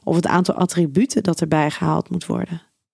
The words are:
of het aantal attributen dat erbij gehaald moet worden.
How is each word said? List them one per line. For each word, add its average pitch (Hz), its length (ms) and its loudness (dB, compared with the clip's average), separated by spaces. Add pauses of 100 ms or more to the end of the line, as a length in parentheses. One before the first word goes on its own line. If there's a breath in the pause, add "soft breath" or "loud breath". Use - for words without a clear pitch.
of - 120 0
het 170 100 2
aantal - 300 2
attributen 175 680 0
dat 170 180 -2
erbij 156 300 2
gehaald - 380 -2
moet 180 160 -4
worden. 175 360 -4 (320)